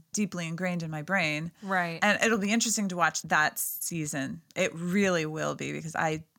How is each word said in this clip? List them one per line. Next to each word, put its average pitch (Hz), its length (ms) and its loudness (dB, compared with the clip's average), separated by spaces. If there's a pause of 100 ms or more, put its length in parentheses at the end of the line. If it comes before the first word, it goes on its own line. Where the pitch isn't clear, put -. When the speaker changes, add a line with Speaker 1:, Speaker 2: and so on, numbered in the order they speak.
(120)
Speaker 1:
deeply 185 340 -2
ingrained 170 380 -2
in 165 60 -6
my 156 120 -6
brain. 160 480 0 (120)
Speaker 2:
Right. 175 400 0
Speaker 1:
And 202 200 4
it'll 220 160 4
be 202 140 2
interesting 220 360 2
to 180 80 -4
watch 160 260 2
that 156 360 2
season. 151 840 -4 (120)
It 180 200 0
really 175 520 2
will 151 300 -2
be, 143 160 -6
because 156 240 -8
I 160 260 0 (160)